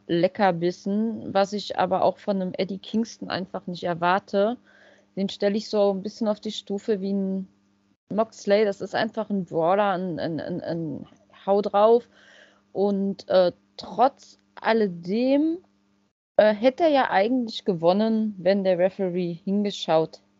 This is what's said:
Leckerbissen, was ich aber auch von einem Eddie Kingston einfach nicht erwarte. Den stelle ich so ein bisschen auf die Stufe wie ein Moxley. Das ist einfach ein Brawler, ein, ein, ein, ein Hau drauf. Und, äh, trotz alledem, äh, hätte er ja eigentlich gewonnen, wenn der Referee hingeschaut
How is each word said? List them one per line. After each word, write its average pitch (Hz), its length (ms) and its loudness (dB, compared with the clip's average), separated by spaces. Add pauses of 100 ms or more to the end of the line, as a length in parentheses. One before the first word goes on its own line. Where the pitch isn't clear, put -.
Leckerbissen, 185 1300 0
was 196 180 2
ich - 260 -6
aber 185 240 0
auch - 160 2
von 196 220 -2
einem 185 160 -4
Eddie 190 220 -4
Kingston - 520 -6
einfach 185 360 -8
nicht 175 180 -8
erwarte. 190 760 0 (580)
Den 190 120 -2
stelle 202 280 -2
ich 214 120 -6
so 202 240 2
ein 190 100 -6
bisschen 214 260 -4
auf 214 120 -2
die 220 120 -8
Stufe 202 480 -4
wie 196 120 -4
ein 190 360 -2 (600)
Moxley. 214 540 0
Das 196 160 -2
ist - 140 -8
einfach 214 340 -2
ein 196 160 -2
Brawler, 170 460 2
ein, 180 280 -4
ein, 147 220 -4
ein, 175 200 -6
ein 160 460 -8 (380)
Hau 202 180 2
drauf. 208 460 4 (640)
Und, 196 560 -2
äh, 180 240 4 (240)
trotz - 600 -2 (160)
alledem, 226 1040 0 (800)
äh, 214 180 6
hätte 254 300 2
er 320 60 6
ja 269 200 4
eigentlich 226 540 0
gewonnen, 208 760 2
wenn 190 240 2
der 185 160 2
Referee 180 560 0 (100)
hingeschaut 190 800 -2 (180)